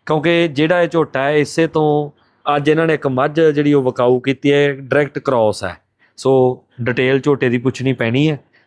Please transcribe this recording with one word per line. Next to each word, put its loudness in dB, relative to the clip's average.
ਕਿਉਂਕਿ 0
ਜਿਹੜਾ 0
ਇਹ 2
ਝੋਟਾ -2
ਹੈ 0
ਇਸੇ 0
ਤੋਂ -2
ਅੱਜ 0
ਇਹਨਾਂ 2
ਨੇ 0
ਇੱਕ -4
ਮੱਝ 0
ਜਿਹੜੀ 2
ਉਹ 4
ਵਿਕਾਊ 2
ਕੀਤੀ -2
ਹੈ, 2
ਡਾਇਰੈਕਟ -2
ਕ੍ਰਾਸ 0
ਹੈ। -10
ਸੋ 2
ਡਿਟੇਲ 0
ਝੋਟੇ 0
ਦੀ 0
ਪੁੱਛਣੀ -2
ਪੈਣੀ 0
ਹੈ -6